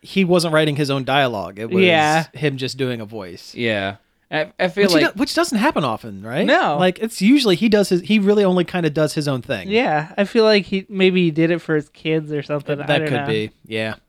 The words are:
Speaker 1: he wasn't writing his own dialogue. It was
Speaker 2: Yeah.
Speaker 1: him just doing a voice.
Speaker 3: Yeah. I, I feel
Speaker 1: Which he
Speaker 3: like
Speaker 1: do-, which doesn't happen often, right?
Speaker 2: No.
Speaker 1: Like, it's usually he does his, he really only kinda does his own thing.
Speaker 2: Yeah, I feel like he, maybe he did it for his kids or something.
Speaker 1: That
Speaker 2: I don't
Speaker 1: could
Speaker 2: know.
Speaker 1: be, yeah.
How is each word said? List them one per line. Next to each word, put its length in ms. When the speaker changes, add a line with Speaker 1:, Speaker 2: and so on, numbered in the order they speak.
Speaker 1:
he 240
wasn't 280
writing 220
his 140
own 140
dialogue. 560
It 100
was 140
Speaker 2:
Yeah. 500
Speaker 1:
him 240
just 200
doing 240
a 40
voice. 500
Speaker 3:
Yeah. 420
I, 300
I 80
feel 180
Speaker 1:
Which 80
he 120
Speaker 3:
like 80
Speaker 1:
do-, 60
which 140
doesn't 240
happen 280
often, 380
right? 220
Speaker 2:
No. 320
Speaker 1:
Like, 220
it's 220
usually 340
he 140
does 200
his, 120
he 180
really 240
only 220
kinda 240
does 240
his 140
own 140
thing. 280
Speaker 2:
Yeah, 480
I 80
feel 180
like 220
he, 240
maybe 340
he 80
did 180
it 100
for 160
his 140
kids 440
or 100
something. 340
Speaker 1:
That 120
Speaker 2:
I 100
don't 80
Speaker 1:
could 140
Speaker 2:
know. 60
Speaker 1:
be, 240
yeah. 300